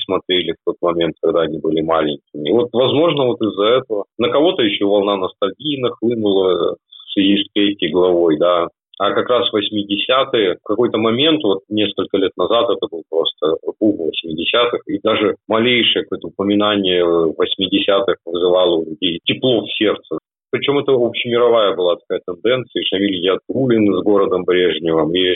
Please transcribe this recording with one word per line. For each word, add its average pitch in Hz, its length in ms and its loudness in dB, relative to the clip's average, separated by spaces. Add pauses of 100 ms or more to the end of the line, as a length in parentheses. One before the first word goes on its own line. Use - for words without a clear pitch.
смотрели 90 460 -2
в - 140 -10
тот 85 160 -2
момент, 85 380 -2
когда 82 220 -2
они 78 180 -4
были 78 220 -2
маленькими. 76 680 -4
И - 20 0
вот, 120 220 0
возможно, 135 520 0
вот 120 160 -2
из-за 101 240 -2
этого 113 400 0 (140)
на 120 100 0
кого-то 143 320 2
ещё 101 260 0
волна 101 300 2
ностальгии 104 640 -6
нахлынула 98 920 0
в - 380 -20
связи 101 300 2
с - 100 -20
третьей 101 380 0
главой, 87 460 2
да. 85 300 2 (320)
А 101 120 0
как 117 180 -2
раз 117 240 0
восьмидесятые, 107 1000 0
в - 80 -20
какой-то 110 340 -2
момент, 120 460 0
вот 98 260 0
несколько 101 480 -2
лет 95 180 0
назад, 107 360 0
это - 180 -4
был 82 200 -12
просто 80 460 -2 (240)
бум 101 280 0
восьмидесятых, 82 800 -2
и 101 160 -4
даже 104 320 0 (120)
малейшее 113 560 2
какое-то 90 260 -8
упоминание 101 760 2
восьмидесятых 90 1200 0
вызывало 87 520 2
у 80 80 -2
людей 82 380 -4
тепло 127 380 0
в 104 100 -8
сердце. 92 460 -2 (320)
Причём 139 300 -2
это 143 140 0
общемировая 117 840 2
была 87 220 0
такая - 280 -6
тенденция. 107 560 -4
И - 40 -4
Шамиль 95 320 0
Ятулин 104 760 0
с 90 100 -2
«Городом 98 420 2
Брежневым», 82 680 0
и 90 220 0